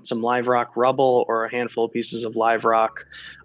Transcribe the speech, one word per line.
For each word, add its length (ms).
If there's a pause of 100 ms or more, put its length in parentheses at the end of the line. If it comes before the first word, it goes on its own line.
some 160
live 260
rock 300
rubble 500
or 160
a 80
handful 320
of 80
pieces 320
of 140
live 260
rock. 420 (400)